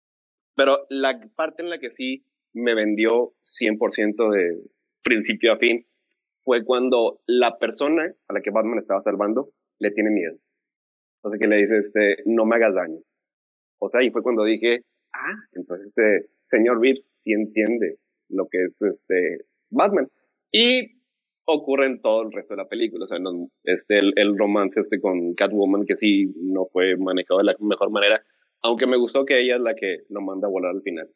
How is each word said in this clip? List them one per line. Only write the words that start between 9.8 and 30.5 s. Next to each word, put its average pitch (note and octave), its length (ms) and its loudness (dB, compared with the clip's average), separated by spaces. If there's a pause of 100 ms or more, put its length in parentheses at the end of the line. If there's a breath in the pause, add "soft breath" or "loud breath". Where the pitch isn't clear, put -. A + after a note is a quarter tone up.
tiene G#2+ 180 0
miedo. F2 280 -2 (840)
O G#2+ 80 -8
sea, G#2 100 -6
que A2 80 0
le G#2 100 4
dice, G#2 200 4
este, G#2 480 2
"No A2+ 200 2
me A2+ 100 2
hagas A2+ 180 4
daño". E2 260 -4 (800)
O G2 80 -4
sea, B2 160 0
y A#2+ 60 2
fue A2 140 -4
cuando A2+ 200 0
dije, A2+ 400 0 (300)
"Ah, D#3 220 -10 (180)
entonces F2+ 340 -12
este G#2+ 420 2 (200)
señor A#2 320 2
Reeves C3 220 2 (180)
sí A2 120 -4
entiende G#2+ 640 -2 (300)
lo F#2+ 200 -4
que F#2 160 0
es, F2 160 -8
este, F2+ 640 -2 (240)
Batman". D#3+ 400 0 (420)
Y A#3+ 480 2 (460)
ocurre C#3 400 0
en B2 160 -4
todo A2 220 2
el A2 80 -8
resto G2+ 240 -12
de F#2+ 80 -8
la F#2 60 -14
película, A2 360 -4
o - 20 -14
sea, F2 120 -6
no, F2 300 -8 (140)
este, F#2+ 360 2
el, G2 160 4
el G#2 220 2
romance G2+ 440 0
este F#2+ 180 -4
con F2+ 360 -2
Catwoman, G2+ 500 0
que G2 100 0
sí G2 460 2
no F#2 300 -2
fue F#2 260 2
manejado F#2 420 0
de G2+ 60 4
la - 140 2
mejor G2+ 320 0
manera, G#2 320 2 (380)
aunque A#2 260 0
me B2+ 100 2
gustó B2 280 0
que C3 140 2
ella B2 160 2
es B2 60 -2
la A#2 140 -2
que F#2+ 240 -6 (100)
lo G2+ 120 -8
manda F#2+ 260 -6
a G2+ 40 -2